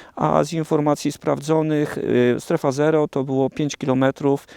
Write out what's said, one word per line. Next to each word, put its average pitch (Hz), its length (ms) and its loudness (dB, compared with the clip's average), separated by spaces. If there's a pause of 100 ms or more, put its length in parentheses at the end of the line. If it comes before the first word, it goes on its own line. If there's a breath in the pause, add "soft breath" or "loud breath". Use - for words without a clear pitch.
(160 loud breath)
a 156 280 2
z 151 100 -4
informacji 151 580 0
sprawdzonych, 151 880 -2 (380)
e, 113 40 -4
strefa 156 320 -2
zero 151 360 2
to 139 160 -4
było 135 260 0
pięć 147 280 -4
kilometrów, 135 800 0